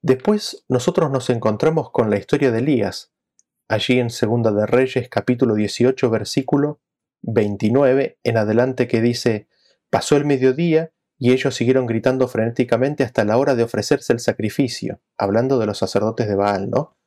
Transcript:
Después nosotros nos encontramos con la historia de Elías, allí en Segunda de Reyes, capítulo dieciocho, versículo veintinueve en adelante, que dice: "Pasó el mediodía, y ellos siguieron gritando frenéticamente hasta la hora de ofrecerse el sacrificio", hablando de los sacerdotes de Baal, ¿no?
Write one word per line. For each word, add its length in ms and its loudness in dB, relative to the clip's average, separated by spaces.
Después 680 0
nosotros 420 0
nos 180 -4
encontramos 640 0
con 180 0
la 80 2
historia 340 0
de 100 0
Elías, 520 -2
allí 320 0
en 80 -2
Segunda 420 0
de 160 0
Reyes, 440 0
capítulo 440 0
dieciocho, 540 0
versículo 720 -2
veintinueve 1040 0
en 140 0
adelante, 500 0
que 140 0
dice: 440 -2
"Pasó 260 0
el 80 2
mediodía, 680 0
y 140 2
ellos 220 0
siguieron 300 2
gritando 440 0
frenéticamente 760 0
hasta 200 -2
la 120 2
hora 180 2
de 80 0
ofrecerse 520 0
el 60 -4
sacrificio", 840 -4
hablando 400 0
de 80 0
los 120 -4
sacerdotes 480 -2
de 80 -2
Baal, 360 0
¿no? 260 -4